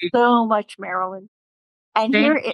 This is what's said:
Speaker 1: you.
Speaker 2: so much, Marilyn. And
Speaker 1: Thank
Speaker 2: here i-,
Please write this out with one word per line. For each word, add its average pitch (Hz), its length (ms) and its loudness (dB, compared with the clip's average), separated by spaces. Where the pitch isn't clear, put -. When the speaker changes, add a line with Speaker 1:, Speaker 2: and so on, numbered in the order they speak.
Speaker 1:
you. 175 100 -4
Speaker 2:
so 240 320 4
much, 214 340 -4
Marilyn. 190 500 -8
And 220 200 0
Speaker 1:
Thank 214 100 4
Speaker 2:
here 294 140 4
i-, 233 160 -4